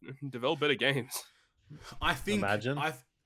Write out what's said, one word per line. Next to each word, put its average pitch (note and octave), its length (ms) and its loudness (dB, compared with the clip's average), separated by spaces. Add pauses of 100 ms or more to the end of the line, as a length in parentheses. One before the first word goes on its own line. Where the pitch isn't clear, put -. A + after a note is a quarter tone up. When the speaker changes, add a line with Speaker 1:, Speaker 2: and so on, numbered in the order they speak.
(100)
Speaker 1:
<laughs> C3+ 200 -8
develop B2+ 300 0
better D3 140 4
games. B2+ 500 0 (760)
Speaker 2:
I E3 140 2
think G#3 240 0
Speaker 3:
Imagine. G#2+ 400 2
Speaker 2:
I D3+ 120 0
th-, - 120 -8 (240)